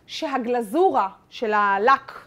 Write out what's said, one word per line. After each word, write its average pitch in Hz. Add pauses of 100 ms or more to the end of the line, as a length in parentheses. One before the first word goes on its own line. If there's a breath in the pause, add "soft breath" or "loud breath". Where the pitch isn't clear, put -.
שהגלזורה 247 (220)
של 214
הלק, 202 (140)